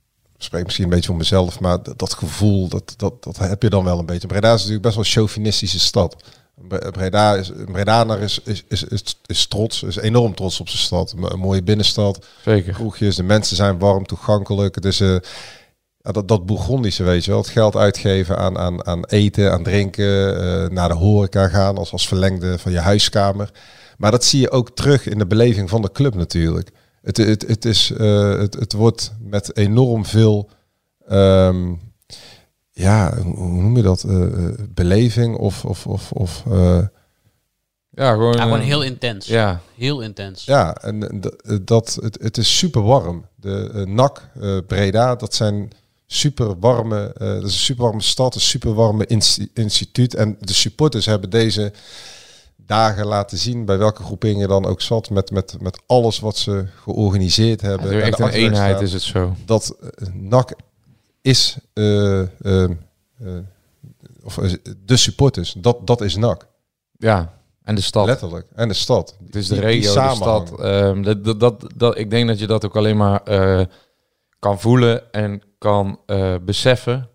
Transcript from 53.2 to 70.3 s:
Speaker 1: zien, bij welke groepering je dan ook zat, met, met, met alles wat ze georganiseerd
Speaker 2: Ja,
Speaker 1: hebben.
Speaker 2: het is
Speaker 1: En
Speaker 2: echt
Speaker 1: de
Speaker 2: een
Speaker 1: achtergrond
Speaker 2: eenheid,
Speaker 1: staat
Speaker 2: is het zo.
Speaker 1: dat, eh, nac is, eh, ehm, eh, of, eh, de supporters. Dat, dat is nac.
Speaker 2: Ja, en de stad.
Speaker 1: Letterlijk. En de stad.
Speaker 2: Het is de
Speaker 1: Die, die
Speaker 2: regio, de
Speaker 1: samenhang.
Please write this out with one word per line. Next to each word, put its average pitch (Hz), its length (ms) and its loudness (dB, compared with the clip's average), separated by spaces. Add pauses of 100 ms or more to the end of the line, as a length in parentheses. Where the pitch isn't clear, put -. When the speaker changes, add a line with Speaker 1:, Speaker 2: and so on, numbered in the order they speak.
Speaker 1:
zien, 120 260 -4
bij 98 140 0
welke 107 240 0
groepering 101 380 -2
je 101 60 0
dan 98 200 2
ook 98 140 -2
zat, 113 300 -4
met, 98 200 -2
met, 95 300 -4
met 92 260 -8
alles 117 340 2
wat 107 160 -6
ze 98 300 -2 (160)
georganiseerd 104 800 2
Speaker 2:
Ja, 104 80 -4
Speaker 1:
hebben. 98 180 -4
Speaker 2:
het 98 100 0
is 107 60 0
Speaker 1:
En 107 40 2
Speaker 2:
echt 110 100 0
Speaker 1:
de 117 60 0
Speaker 2:
een 107 60 4
Speaker 1:
achtergrond 110 280 2
Speaker 2:
eenheid, 98 200 2
Speaker 1:
staat 101 120 -2
Speaker 2:
is 87 40 -4
het 92 100 -6
zo. 92 320 -2 (100)
Speaker 1:
dat, - 360 -2
eh, - 320 -16
nac 98 380 0 (720)
is, - 340 2 (160)
eh, 104 480 2
ehm, 92 520 0 (460)
eh, 110 100 -16 (920)
of, - 160 -14
eh, 90 140 0 (320)
de 123 120 2
supporters. - 640 0
Dat, 120 280 0
dat 117 140 2
is 98 160 -4
nac. 101 300 -2 (520)
Speaker 2:
Ja, 95 340 0 (300)
en 107 120 -4
de 104 60 0
stad. 101 260 0
Speaker 1:
Letterlijk. 92 480 -4
En 113 140 -2
de 95 60 -4
stad. - 420 -2 (100)
Speaker 2:
Het - 100 -14
is 101 120 -6
de 107 60 -2
Speaker 1:
Die, 127 80 0
die 110 100 2
Speaker 2:
regio, 101 220 2
de 131 60 4
Speaker 1:
samenhang. 110 460 0